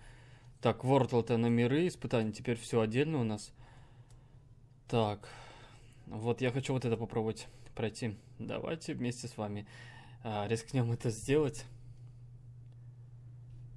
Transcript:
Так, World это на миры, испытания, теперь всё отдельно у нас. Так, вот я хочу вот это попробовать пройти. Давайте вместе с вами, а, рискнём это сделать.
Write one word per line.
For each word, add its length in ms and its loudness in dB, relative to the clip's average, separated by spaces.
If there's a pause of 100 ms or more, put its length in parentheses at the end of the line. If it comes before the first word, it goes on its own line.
(600)
Так, 220 4
World 360 6
это 180 4
на 100 4
миры, 400 6
испытания, 460 0
теперь 260 -2
всё 220 2
отдельно 380 2
у 40 4
нас. 280 -2 (1400)
Так, 400 2 (800)
вот 360 0
я 100 4
хочу 220 0
вот 120 0
это 120 4
попробовать 500 0 (260)
пройти. 420 -2 (240)
Давайте 540 -4
вместе 340 -2
с 100 -10
вами, 280 -4 (580)
а, 240 0
рискнём 440 2
это 180 0
сделать. 560 2 (2000)